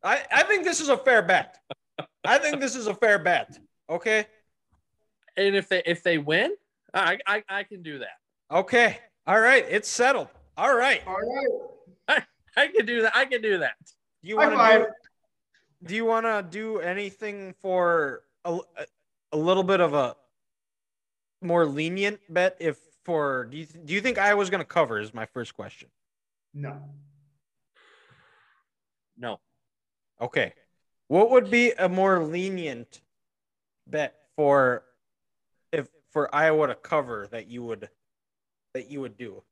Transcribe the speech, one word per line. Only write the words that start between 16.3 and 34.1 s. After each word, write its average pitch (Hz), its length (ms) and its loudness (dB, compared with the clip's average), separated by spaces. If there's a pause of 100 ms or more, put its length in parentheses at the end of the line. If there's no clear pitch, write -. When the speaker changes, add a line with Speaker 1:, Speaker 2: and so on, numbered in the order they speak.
Speaker 1:
do 214 320 -8
anything 196 800 -8
for 170 600 0 (240)
a, 170 80 -4
a, - 320 -10 (460)
a 156 60 -2
little 185 260 2
bit 185 160 2
of 160 140 2
a 131 220 0 (1300)
more 170 240 2
lenient 180 540 -4 (100)
bet? 180 300 0
If 160 180 -4 (260)
for, 143 420 -2
do 127 120 -16
you, 160 80 -14
do 160 280 -12
you 202 80 -2
think 247 160 -2
Iowa's 202 320 2
gonna 185 160 -2
cover 120 340 0
is 110 140 -10
my 110 120 -8
first - 300 -12
question. 98 340 -18 (640)
Speaker 3:
No. 143 280 -12 (2250)
Speaker 2:
No. 117 220 -10 (840)
Speaker 1:
Okay. 123 320 -2 (540)
What 202 240 4
would 240 200 6
be 240 200 4
a 185 180 0
more 185 340 2
lenient 165 800 -8 (840)
bet 151 280 -6 (200)